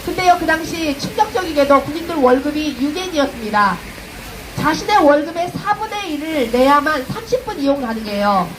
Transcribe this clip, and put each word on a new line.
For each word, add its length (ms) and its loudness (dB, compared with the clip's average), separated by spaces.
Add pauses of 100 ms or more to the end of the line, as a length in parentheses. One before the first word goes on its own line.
근데요, 360 4
그 80 -2
당시 500 -2
충격적이게도 840 2
군인들 320 -6
월급이 680 2
육 160 -2
엔이었습니다. 800 0 (800)
자신의 400 0
월급의 520 4
사분의 640 -4
일 100 -4
을 280 -2
내야만 540 4
삼십 400 -4
분 140 -8
이용 220 2
가능해요. 680 0 (120)